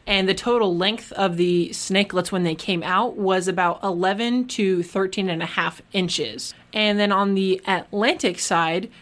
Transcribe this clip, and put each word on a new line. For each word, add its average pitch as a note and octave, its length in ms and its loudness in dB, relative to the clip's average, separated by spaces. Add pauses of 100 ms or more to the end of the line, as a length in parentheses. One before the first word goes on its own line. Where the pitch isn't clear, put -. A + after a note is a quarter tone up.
and F#3+ 220 2
the F#3+ 60 2
total A3 420 2
length G3+ 360 -2
of F#3+ 240 0
the F3 360 2
snakelets G3 600 -2
when F#3 100 0
they E3 120 0
came E3+ 280 -4
out G3 340 0
was F#3+ 300 2
about F3 380 0
eleven G3+ 640 0
to F#3 340 2
thirteen F#3+ 460 -2
and E3 140 -2
a E3+ 40 -4
half E3+ 360 -2 (100)
inches. F3 600 -2 (180)
And G#3 280 2
then G3+ 100 2
on G3 240 2
the F#3+ 320 2
Atlantic G3+ 720 0
side, E3+ 520 0 (100)